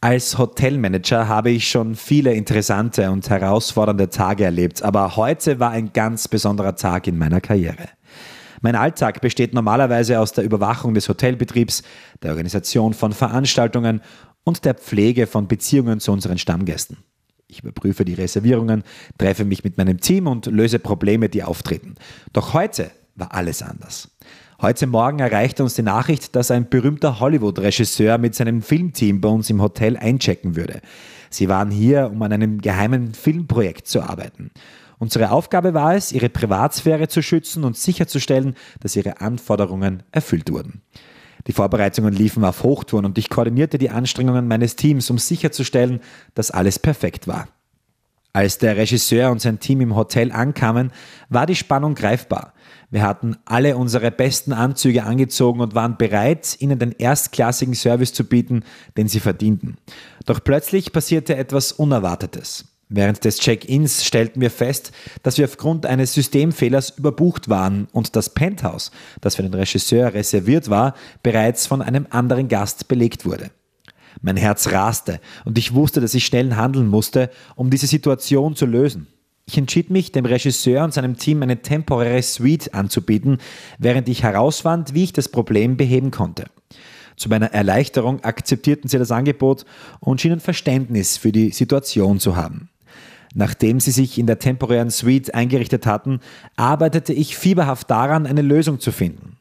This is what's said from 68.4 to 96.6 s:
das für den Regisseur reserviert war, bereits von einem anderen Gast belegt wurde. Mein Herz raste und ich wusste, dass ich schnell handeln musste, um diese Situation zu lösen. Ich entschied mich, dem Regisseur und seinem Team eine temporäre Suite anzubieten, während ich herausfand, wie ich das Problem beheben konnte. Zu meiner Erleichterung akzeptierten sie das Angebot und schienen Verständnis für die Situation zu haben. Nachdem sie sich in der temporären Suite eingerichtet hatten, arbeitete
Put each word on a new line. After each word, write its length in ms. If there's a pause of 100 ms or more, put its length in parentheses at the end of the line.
das 160
für 80
den 120
Regisseur 580
reserviert 560
war, 240 (300)
bereits 420
von 160
einem 300
anderen 380
Gast 380
belegt 380
wurde. 240 (720)
Mein 160
Herz 340
raste 480 (260)
und 140
ich 160
wusste, 260
dass 140
ich 100
schnell 300
handeln 320
musste, 420 (260)
um 140
diese 160
Situation 720
zu 100
lösen. 400 (400)
Ich 140
entschied 320
mich, 200
dem 140
Regisseur 580
und 80
seinem 260
Team 260
eine 180
temporäre 600
Suite 500
anzubieten, 640 (400)
während 320
ich 140
herausfand, 720
wie 80
ich 100
das 160
Problem 480
beheben 320
konnte. 360 (720)
Zu 140
meiner 240
Erleichterung 680
akzeptierten 680
sie 80
das 140
Angebot 540 (340)
und 200
schienen 200
Verständnis 800
für 140
die 200
Situation 680
zu 160
haben. 340 (640)
Nachdem 440
sie 120
sich 260
in 80
der 140
temporären 500
Suite 460
eingerichtet 500
hatten, 360 (340)
arbeitete 580